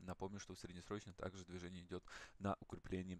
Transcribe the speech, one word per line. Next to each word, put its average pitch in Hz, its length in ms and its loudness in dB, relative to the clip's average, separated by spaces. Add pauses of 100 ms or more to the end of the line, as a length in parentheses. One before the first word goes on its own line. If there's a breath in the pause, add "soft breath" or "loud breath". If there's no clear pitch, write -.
напомню, 95 400 0
что - 120 -4
в 92 60 -4
среднесрочной 90 540 -2
также 92 320 -2
движение 90 400 -2
идёт 90 180 0 (340 loud breath)
на 98 220 6
укрепление 92 600 0